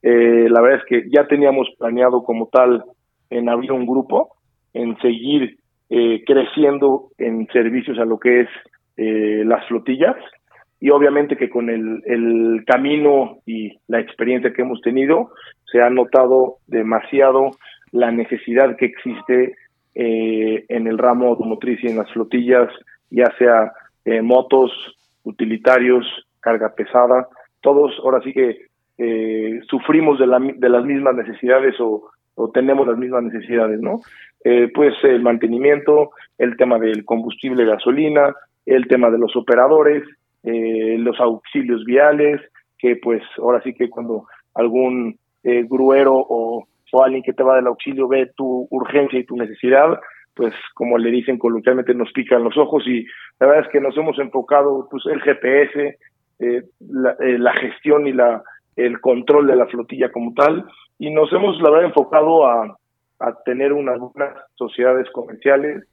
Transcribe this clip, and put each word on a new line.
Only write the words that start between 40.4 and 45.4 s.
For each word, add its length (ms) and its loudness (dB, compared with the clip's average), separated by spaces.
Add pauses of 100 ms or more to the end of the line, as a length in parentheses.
eh, 560 -4
los 200 -4
auxilios 680 -2
viales, 560 2 (340)
que 200 -2
pues 260 -4 (160)
ahora 240 0
sí 100 -8
que 160 -4
cuando 380 -10 (280)
algún, 640 -2 (260)